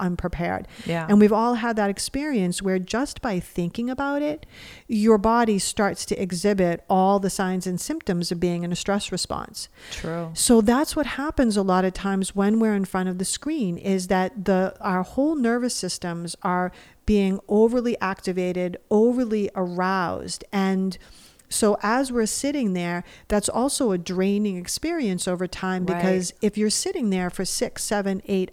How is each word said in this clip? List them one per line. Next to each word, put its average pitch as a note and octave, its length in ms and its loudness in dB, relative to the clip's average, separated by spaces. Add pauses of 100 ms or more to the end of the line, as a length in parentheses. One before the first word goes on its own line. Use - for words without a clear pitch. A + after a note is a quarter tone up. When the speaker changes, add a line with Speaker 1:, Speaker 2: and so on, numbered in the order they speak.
Speaker 1:
unprepared. F3+ 640 -4 (180)
Speaker 2:
Yeah. E3 240 -4
Speaker 1:
And G#3 120 8
we've G#3 120 8
all A3+ 220 2
had A#3 220 -2
that G3+ 140 2
experience A3+ 680 -2
where F#3+ 200 0
just A#3 420 -4
by G3+ 160 -2
thinking F3 500 -4
about C#4 320 -2
it, D4+ 260 -4 (420)
your A3 280 6
body A3+ 440 4
starts G3 460 0
to - 140 -2
exhibit F#3 720 2
all F#3+ 300 4
the G3 100 0
signs F#3 380 -2
and F3+ 120 -2
symptoms F3+ 520 -2
of E3+ 80 -4
being F3 240 0
in F3 80 -4
a F3 40 -2
stress G3+ 360 -2
response. - 560 -8 (240)
Speaker 2:
True. E3 480 -6
Speaker 1:
So A3+ 220 8
that's A#3+ 340 2
what C#4+ 80 0
happens C4 540 0
a G3 40 2
lot F#3 220 2
of F#3 80 0
times G3 420 -4
when G3+ 260 2
we're A3 140 2
in G3 120 0
front F#3 240 -2
of F3+ 80 -4
the F#3 80 -4
screen, B3 500 -4
is F#3+ 300 -2
that F#3 400 -2
the, F#3+ 340 2
our F#3 220 -2
whole D4 320 0
nervous A#3+ 400 0
systems E3+ 680 -6
are F3+ 300 0 (320)
being G3 420 2
overly A3+ 540 4
activated, F3+ 760 -2 (120)
overly A3 640 2
aroused. F3+ 960 -2
And F#3+ 460 0 (540)
so G#3 320 2
as B3+ 280 0
we're A#3+ 140 0
sitting C4+ 480 -2
there, F3 320 -2 (240)
that's G#3 220 0
also B3 420 0
a F#3 60 0
draining F#3+ 580 0
experience G3+ 720 -4
over F3+ 180 -2
time, F#3 380 -4
Speaker 2:
Right. F3+ 120 0
Speaker 1:
because F#3 440 0
if G#3 160 0
you're G#3+ 140 2
sitting D#4+ 400 -2
there F3+ 180 0
for F#3 160 -6
six, - 400 -4
seven, G3 400 -2
eight F#3+ 280 -2